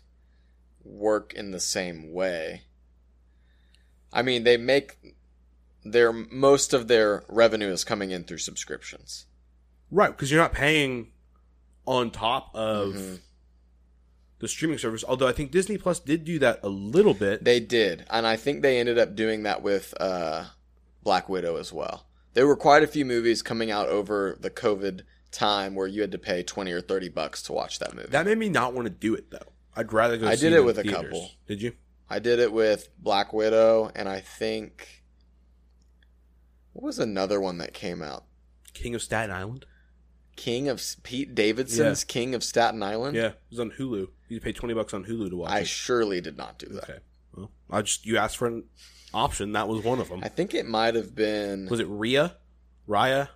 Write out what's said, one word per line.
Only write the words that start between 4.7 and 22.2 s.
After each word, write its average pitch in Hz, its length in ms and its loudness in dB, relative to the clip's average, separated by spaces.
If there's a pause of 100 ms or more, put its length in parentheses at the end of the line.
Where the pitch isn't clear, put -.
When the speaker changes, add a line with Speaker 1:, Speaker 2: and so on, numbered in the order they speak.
Speaker 1:
their, 117 280 6
most 135 600 4
of 120 140 2
their 110 420 4
revenue 107 420 4
is 87 120 -2
coming 101 280 -4
in 87 120 -8
through 85 160 -12
subscriptions. - 840 -12 (640)
Speaker 2:
Right, 185 280 2
'cause 139 140 -4
you're 160 100 6
not 165 120 2
paying 135 580 0 (720)
on 123 260 0
top 120 420 -2
of 107 400 -2
Speaker 1:
Mm-hmm. 95 220 -10 (1200)
Speaker 2:
the 117 80 -8
streaming 151 300 -4
service, 113 300 -6
although 127 200 2
I 123 40 2
think 135 200 -4
Disney 190 260 0
Plus 180 220 -2
did 156 260 -2
do 165 140 -4
that 123 240 2
a 101 60 -2
little 113 440 4
bit. 98 300 0
Speaker 1:
They 120 160 6
did, 107 500 0
and 113 180 2
I 113 80 4
think 143 260 -2
they 135 180 4
ended 120 200 2
up 104 160 4
doing 110 280 0
that 101 200 -2
with, 98 360 0
uh, 87 460 -2 (580)
Black 92 260 2
Widow 85 260 -2
as 82 160 -8
well. - 340 -8 (280)